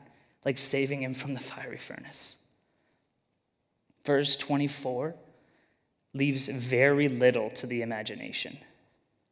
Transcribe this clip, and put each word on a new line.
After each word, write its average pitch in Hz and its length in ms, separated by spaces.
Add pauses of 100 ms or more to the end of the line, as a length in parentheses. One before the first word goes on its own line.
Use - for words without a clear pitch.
(440)
like 135 140
saving 139 460
him 131 100
from 135 220
the 127 40
fiery - 380
furnace. - 580 (1700)
Verse 143 320
twenty-four 139 800 (1000)
leaves 135 320
very 131 600
little 120 440
to - 160
the 120 160
imagination. 110 760 (720)